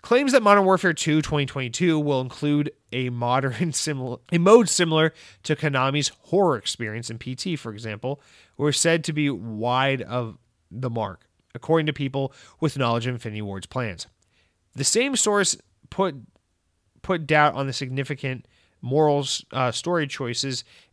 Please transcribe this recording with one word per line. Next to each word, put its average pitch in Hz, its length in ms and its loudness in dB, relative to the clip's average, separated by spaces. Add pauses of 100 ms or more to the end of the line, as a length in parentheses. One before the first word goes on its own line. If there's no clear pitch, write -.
Claims 262 300 4
that 254 100 6
Modern 202 220 6
Warfare 185 280 4
two 156 300 0
twenty 143 240 -2
twenty-two 143 520 0
will 143 220 0
include 147 500 0 (200)
a 127 180 -2
modern 123 440 0
<laughs> 107 60 -8 (120)
simil-, 131 480 -6 (120)
a 175 60 2
mode 196 320 8
similar 160 460 2 (280)
to 151 120 0
Konami's 139 540 0 (160)
horror 170 320 2
experience 110 520 -8
in 113 80 -10
P 127 160 -10
T, 170 220 -6
for 117 180 -10
example, 110 480 -8 (340)
were 147 160 0
said 165 340 2
to 165 80 -4
be 147 180 0
wide 120 720 -2
of 117 340 -6 (320)
the 123 220 -6
mark, 104 360 -6 (280)
according 156 320 0
to 151 60 -2
people 135 380 -6 (280)
with 151 180 -2
knowledge 120 300 0
of 127 80 -4
Infinity 107 260 -10
Ward's 98 240 -10
plans. 113 400 -8 (680)
The 135 80 -6
same 254 320 0
source 202 420 2 (320)
put, 180 260 -2 (840)
put 170 240 -2
doubt 151 300 4
on 139 100 -4
the 135 80 -4
significant 131 720 -6 (320)
morals, 143 720 0
uh, 127 200 -2
story 170 340 -2
choices 131 580 -6 (300)